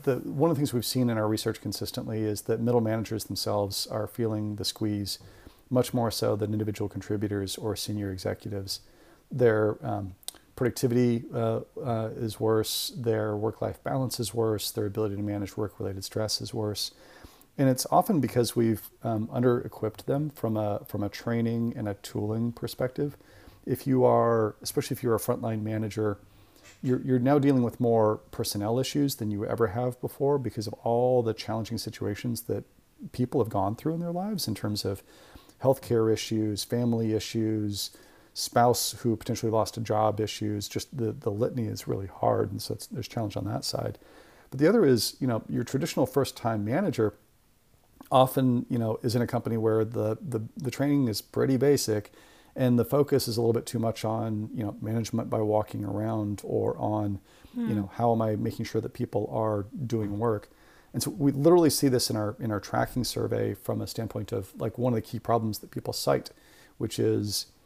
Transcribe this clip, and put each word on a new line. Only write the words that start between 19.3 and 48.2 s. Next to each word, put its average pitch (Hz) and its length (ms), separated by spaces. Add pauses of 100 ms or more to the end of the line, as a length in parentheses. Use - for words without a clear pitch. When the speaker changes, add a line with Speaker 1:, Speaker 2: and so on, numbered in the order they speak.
Speaker 1:
under-equipped 123 720
them 143 220
from 113 300
a, 104 280
from 104 160
a 101 60
training 117 640
and 113 140
a 101 60
tooling 110 580
perspective. 131 640 (480)
If - 220
you 127 180
are, 117 560
especially - 340
if - 80
you're 120 120
a 104 60
frontline 113 420
manager, 107 560 (640)
you're, 127 200
you're 127 160
now 135 200
dealing 135 240
with 113 180
more 113 380 (120)
personnel 107 480
issues 139 380
than 107 140
you 104 160
ever 113 220
have 123 320
before 143 380
because 113 280
of 110 160
all 123 400
the 110 100
challenging 110 460
situations 110 640
that 101 220 (480)
people 123 300
have 104 60
gone 104 280
through 160 180
in 165 60
their 170 120
lives 185 360
in 107 60
terms 104 300
of 101 180 (600)
healthcare 117 500
issues, 107 520
family 117 480
issues, 107 800 (420)
spouse - 580 (100)
who 117 120
potentially 110 380
lost 107 240
a 113 40
job 107 400
issues, 104 480
just - 280
the, 110 160
the 117 180
litany 110 360
is 104 200
really 101 220
hard. 107 420
And 104 100
so - 140
it's, - 140
there's 139 200
challenge 110 280
on - 80
that 120 200
side. - 340 (520)
But 131 80
the 151 100
other 214 160
is, 127 360
you 135 60
know, 113 220
your 143 140
traditional 139 440
first-time 113 580
manager 120 500 (960)
often, 131 580